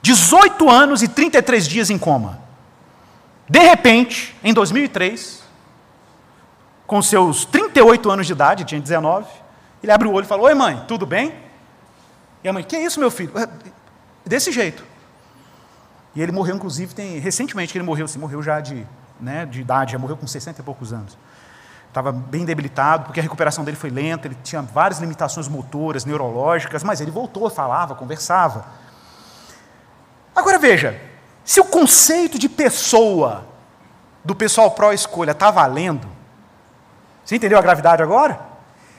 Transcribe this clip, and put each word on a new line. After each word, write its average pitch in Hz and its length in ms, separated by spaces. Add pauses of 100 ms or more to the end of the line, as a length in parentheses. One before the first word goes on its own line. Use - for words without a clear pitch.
Dezoito 311 680
anos 262 320
e 233 60
trinta 294 320
e - 20
três 220 260
dias 190 220
em 202 80
coma. 113 420 (1080)
De 160 100
repente, 247 840
em 220 100
dois 226 180
mil 277 140
e - 20
três, 190 560 (1400)
com 202 140
seus 185 420
trinta 370 360
e - 20
oito 233 280
anos 196 160
de 170 60
idade, 160 320
tinha 151 160
dezenove, 160 480 (560)
ele 208 80
abre 214 160
o 202 60
olho 196 100
e 196 40
fala, 208 160
"Oi, 294 100
mãe, 202 340
tudo 208 180
bem?" 226 300 (1080)
E 190 40
a 190 60
mãe, 185 100
"Que 302 140
isso, 330 220
meu 254 120
filho?" 175 260
"É, 226 120 (760)
desse 254 260
jeito." 214 320 (1300)
E 151 60
ele 170 100
morreu, 185 240
inclusive, 185 380
tem... 190 260
recentemente 190 540
que - 40
ele 180 80
morreu, 156 200
assim, 151 120
morreu 147 240
já 151 200
de, 131 260 (320)
né, 143 260
de 127 140
idade, 127 340
já 127 40
morreu 131 180
com - 100
sessenta 143 360
e - 20
poucos 127 300
anos. 104 240 (760)
Tava 135 200
bem 127 340
debilitado, 151 600
porque - 140
a 160 40
recuperação 151 420
dele 143 100
foi 143 140
lenta, 156 380
ele 127 160
tinha 156 180
várias 147 380
limitações 160 500
motoras, 147 560
neurológicas, 147 800
mas 180 180
ele 156 100
voltou, 214 380
falava, 139 460
conversava. 143 680 (1700)
Agora 381 240
veja, 190 440 (420)
se - 160
o 370 60
conceito 330 720
de 254 80
pessoa 196 1000 (800)
do 180 100
pessoal 214 380
pró-escolha 196 640
tá 190 180
valendo, 151 560 (1160)
você 214 100
entendeu 214 220
a 190 40
gravidade 165 400
agora? 214 380 (600)